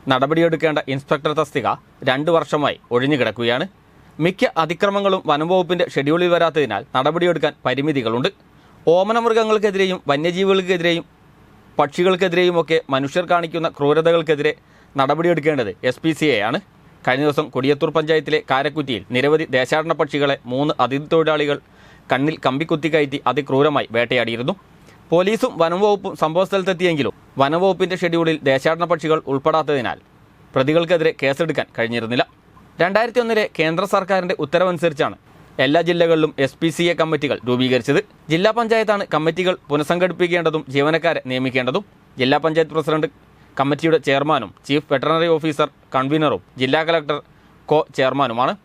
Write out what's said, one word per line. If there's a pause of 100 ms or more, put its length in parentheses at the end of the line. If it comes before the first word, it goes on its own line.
(120)
നടപടിയെടുക്കേണ്ട (140)
ഇൻസ്പെക്ടർ
തസ്തിക (400)
രണ്ട്
വർഷമായി (160)
ഒഴിഞ്ഞുകിടക്കുകയാണ്. (580)
മിക്ക (140)
അതിക്രമങ്ങളും
വനംവകുപ്പിൻ്റെ
ഷെഡ്യൂളിൽ
വരാത്തതിനാൽ (140)
നടപടിയെടുക്കാൻ (120)
പരിമിതികളുണ്ട്. (680)
ഓമന
മൃഗങ്ങൾക്കെതിരെയും (120)
വന്യജീവികൾക്കെതിരെയും (720)
പക്ഷികൾക്കെതിരെയുമൊക്കെ (160)
മനുഷ്യർ
കാണിക്കുന്ന
ക്രൂരതകൾക്കെതിരെ (480)
നടപടിയെടുക്കേണ്ടത് (200)
എസ്
പി
സി
എ (120)
ആണ്. (460)
കഴിഞ്ഞ
ദിവസം
കൊടിയത്തൂർ
പഞ്ചായത്തിലെ (100)
കാരക്കുറ്റിയിൽ (100)
നിരവധി (100)
ദേശാടന
പക്ഷികളെ (140)
മൂന്ന്
അതിഥി
തൊഴിലാളികൾ (540)
കണ്ണിൽ
കമ്പിക്കുത്തി
കയറ്റി (100)
അതിക്രൂരമായി
വേട്ടയാടിയിരുന്നു. (560)
പോലീസും (100)
വനംവകുപ്പും
സംഭവസ്ഥലത്തെത്തിയെങ്കിലും (280)
വനംവകുപ്പിൻ്റെ
ഷെഡ്യൂളിൽ (120)
ദേശാടന
പക്ഷികൾ (140)
ഉൾപ്പെടാത്തതിനാൽ (560)
പ്രതികൾക്കെതിരെ (100)
കേസെടുക്കാൻ (100)
കഴിഞ്ഞിരുന്നില്ല. (580)
രണ്ടായിരത്തി
ഒന്നിലെ (160)
കേന്ദ്ര (100)
സർക്കാരിൻ്റെ (100)
ഉത്തരവനുസരിച്ചാണ് (480)
എല്ലാ
ജില്ലകളിലും (120)
എസ്
പി
സി
എ
കമ്മിറ്റികൾ (120)
രൂപീകരിച്ചത്. (320)
ജില്ലാ
പഞ്ചായത്താണ് (100)
കമ്മിറ്റികൾ (140)
പുനഃസംഘടിപ്പിക്കേണ്ടതും (120)
ജീവനക്കാരെ
നിയമിക്കേണ്ടതും. (360)
ജില്ലാ
പഞ്ചായത്ത്
പ്രസിഡന്റ് (520)
കമ്മിറ്റിയുടെ
ചെയർമാനും (160)
ചീഫ്
വെറ്ററിനറി
ഓഫീസർ (280)
കൺവീനറും (180)
ജില്ലാ
കളക്ടർ (540)
കോ (180)
ചെയർമാനുമാണ്. (120)